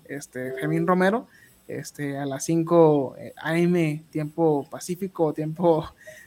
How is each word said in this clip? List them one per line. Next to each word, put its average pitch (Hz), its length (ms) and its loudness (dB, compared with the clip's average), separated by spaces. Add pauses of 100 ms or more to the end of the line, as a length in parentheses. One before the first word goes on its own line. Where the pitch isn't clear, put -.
este, 131 480 -10
Fermín 160 320 -2
Romero, 190 420 2 (400)
este, 139 500 -10
a 143 80 -6
las 135 180 -6
cinco, 165 720 4
eh, - 200 -16
A 160 200 -4
M, 170 540 2
tiempo 151 600 0
pacífico, 170 640 -4
tiempo 160 560 0 (380)